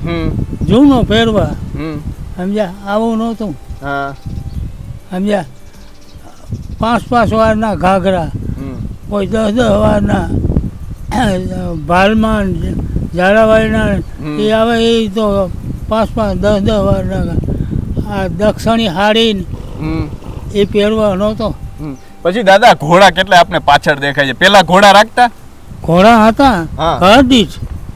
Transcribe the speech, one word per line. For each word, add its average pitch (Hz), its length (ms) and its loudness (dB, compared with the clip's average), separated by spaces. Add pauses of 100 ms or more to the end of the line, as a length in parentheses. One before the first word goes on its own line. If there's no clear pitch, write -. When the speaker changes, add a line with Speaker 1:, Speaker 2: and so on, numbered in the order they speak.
Speaker 1:
હમ. 165 260 -4 (360)
Speaker 2:
જૂનો 254 380 4
પહેરવા. 214 460 2 (260)
Speaker 1:
હમ. 151 220 -8 (400)
Speaker 2:
સમજ્યા? 190 360 -4 (140)
આવું 220 300 -2
નહોતું. 220 400 -6 (240)
Speaker 1:
હા. 139 340 -6 (960)
Speaker 2:
સમજ્યા? 190 340 -2 (1300)
પાંચ 226 300 -2
પાંચ 220 240 2
વારના 220 420 0
ઘાઘરા, 180 560 0 (260)
Speaker 1:
હમ. - 520 -10
Speaker 2:
કોઈ 202 180 -4
દસ 214 260 0
દસ 233 160 2
વારના, 202 600 2 (1600)
ભાલમાં, 208 680 2 (640)
ઝાલાવાડીના, 220 760 2
Speaker 1:
હમ. 151 460 -6
Speaker 2:
એ 214 120 0
આવે 226 340 2
એ 226 220 2
તો 196 440 -2 (380)
પાંચ 214 260 0
પાંચ, 196 260 -2
દસ 202 200 2
દસ 214 100 0
વારના. 190 640 -2 (840)
આ 190 120 -2
દક્ષિણી 214 600 0
હાડીને 208 560 0 (360)
Speaker 1:
હમ. 156 280 -4 (460)
Speaker 2:
એ 202 120 2
પહેરવા 208 500 0
નહોતો. 208 400 -2 (240)
Speaker 1:
હમ. 147 140 -10 (280)
પછી 190 220 0
દાદા 196 300 6
ઘોડા 170 360 4
કેટલા 185 300 4
આપને 170 200 2
પાછળ 143 400 2
દેખાય 139 260 0
છે? 131 80 -2
પેલા 190 280 4
ઘોડા 185 300 6
રાખતા? 226 400 4 (520)
Speaker 2:
ઘોડા 214 440 6
હતા. 220 400 2 (100)
Speaker 1:
હા. 151 220 0
Speaker 2:
ઘર 208 220 8
દીઠ. 247 280 4 (460)